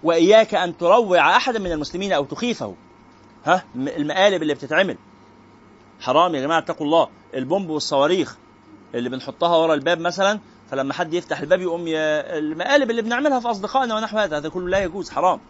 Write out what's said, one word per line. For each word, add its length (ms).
وإياك 520
أن 220
تروع 600
أحدا 220
من 120
المسلمين 420
أو 120
تخيفه. 500
ها؟ 180
م-، 120
المقالب 540
اللي 120
بتتعمل 440
حرام 360
يا 60
جماعة، 180
اتقوا 260
الله. 220
البومب 360
والصواريخ 680
اللي 140
بنحطها 480
ورا 160
الباب 260
مثلًا، 400
فلما 220
حد 200
يفتح 260
الباب 220
يقوم 260
ي-، 100
المقالب 520
اللي 120
بنعملها 380
في 120
أصدقائنا 440
ونحو 220
هذا، 200
هذا 120
كله 200
لا 140
يجوز، 260
حرام. 300